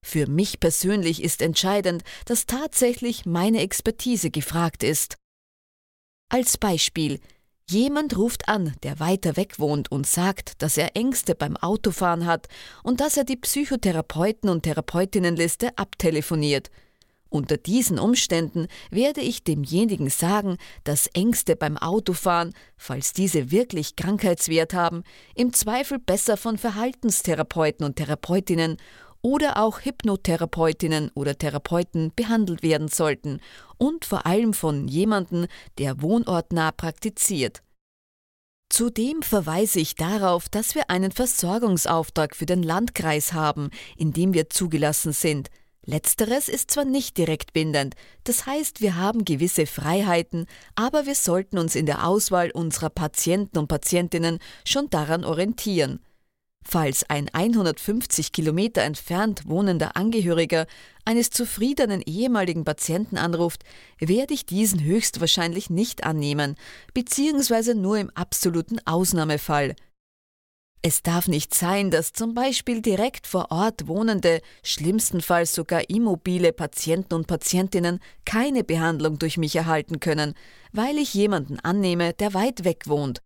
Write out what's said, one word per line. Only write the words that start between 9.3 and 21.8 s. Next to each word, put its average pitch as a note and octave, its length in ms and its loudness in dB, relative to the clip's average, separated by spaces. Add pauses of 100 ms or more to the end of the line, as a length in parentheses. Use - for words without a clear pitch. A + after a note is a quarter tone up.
weg G3 200 -4
wohnt D3 320 0
und C#3+ 160 -2
sagt, - 560 -2
dass D#3 140 0
er D#3 180 0
Ängste A#3 400 0
beim D3 220 -4
Autofahren F3 680 0
hat E3 220 0 (340)
und B3 180 0
dass D4 160 2
er C#4+ 80 4
die B3+ 140 -2
Psychotherapeuten- G3+ 1120 0
und E3+ 140 0
Therapeutinnenliste E3+ 1120 0
abtelefoniert. D3+ 920 0 (600)
Unter C#3+ 260 0
diesen F#3 420 0
Umständen E3+ 680 0 (220)
werde C#4 320 0
ich A#3+ 200 -4
demjenigen D#3 680 0
sagen, F#3+ 480 0 (260)
dass D3 240 0
Ängste G3 480 2
beim D3+ 220 -4
Autofahren, F3 720 0 (240)